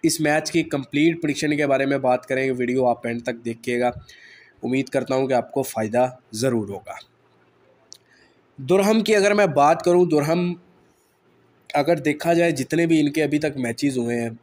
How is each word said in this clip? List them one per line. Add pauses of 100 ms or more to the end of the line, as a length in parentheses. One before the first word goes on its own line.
इस
मैच
की
कंप्लीट
प्रेडिक्शन
के
बारे
में
बात
करेंगे,
वीडियो
आप
एंड
तक
देखिएगा, (720)
उम्मीद
करता
हूँ
कि
आपको
फ़ायदा (320)
ज़रूर
होगा। (1600)
दुरहम
की
अगर
मैं
बात
करूँ,
दुरहम (1160)
अगर
देखा
जाए
जितने
भी
इनके
अभी
तक
मैचेस
हुए
हैं